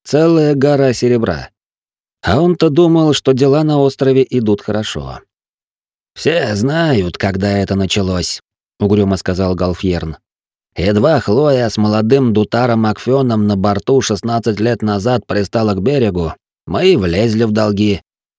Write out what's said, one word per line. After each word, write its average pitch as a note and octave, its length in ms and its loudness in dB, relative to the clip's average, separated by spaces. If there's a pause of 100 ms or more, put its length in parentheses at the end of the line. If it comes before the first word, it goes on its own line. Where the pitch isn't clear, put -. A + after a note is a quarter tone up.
Целая D#3 500 2
гора C#3 380 2
серебра». A2 560 -2 (720)
А A2+ 200 0
он-то E3 280 2
думал, D#3+ 440 2
что C3 200 0
дела C#3 300 2
на D3+ 160 0
острове C3+ 500 2
идут A#2+ 320 0
хорошо. D#2 580 -8 (960)
«Все C#3+ 420 -2
знают, C3 600 -2
когда G2 340 -2
это G2 240 -2
началось», F#2 680 -2 (380)
угрюмо G2+ 380 2
сказал F#2 380 -2
Галфьерн. F2 600 -4 (580)
«Едва G#2+ 440 2
Хлоя B2 500 0
с - 80 -10
молодым A2 560 2
Дутаром A2+ 480 0
Макфёном A2 640 0
на G#2 80 0
борту G2+ 460 0
шестнадцать A2 580 -4
лет A2 220 -2
назад G#2+ 440 -2
пристала G#2 480 -2
к F#2+ 80 -4
берегу, G2+ 520 0 (320)
мы D#3 280 2
и - 20 2
влезли G#2+ 480 0
в A2+ 80 0
долги. G#2 500 0 (380)